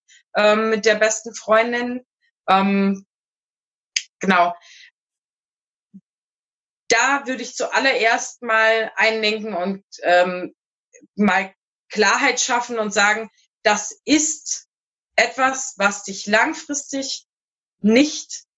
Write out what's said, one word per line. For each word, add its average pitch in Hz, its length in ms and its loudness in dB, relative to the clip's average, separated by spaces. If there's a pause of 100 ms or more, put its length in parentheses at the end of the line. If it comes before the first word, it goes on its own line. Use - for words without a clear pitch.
(360)
ähm, 214 340 2
mit 214 160 0
der 214 100 4
besten 214 400 -2
Freundin. 240 680 0 (420)
Ähm, 185 580 2 (1120)
genau. 175 360 2 (2250)
Da 254 400 0
würde 247 160 -6
ich - 120 -14
zuallererst 233 840 -2
mal 220 540 0
einlenken 220 580 -2
und, 190 300 -4 (180)
ähm, 180 540 2 (600)
mal 196 380 0 (360)
Klarheit 240 500 0
schaffen 247 400 -2
und 214 140 -4
sagen, 214 360 0 (340)
das - 420 -2
ist - 640 -2 (480)
etwas, 262 600 -2
was 196 260 -2
dich 190 220 -12
langfristig 269 1000 -4 (560)
nicht 240 600 0 (140)